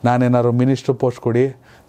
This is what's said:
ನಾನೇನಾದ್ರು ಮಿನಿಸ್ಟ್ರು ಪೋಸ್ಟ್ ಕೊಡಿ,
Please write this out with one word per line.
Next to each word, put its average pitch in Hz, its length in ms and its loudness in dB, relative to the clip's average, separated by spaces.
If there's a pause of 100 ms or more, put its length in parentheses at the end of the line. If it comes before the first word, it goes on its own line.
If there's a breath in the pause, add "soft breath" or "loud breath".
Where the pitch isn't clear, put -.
ನಾನೇನಾದ್ರು 123 480 2
ಮಿನಿಸ್ಟ್ರು 127 420 0
ಪೋಸ್ಟ್ 120 260 -4
ಕೊಡಿ, 127 360 0 (320 soft breath)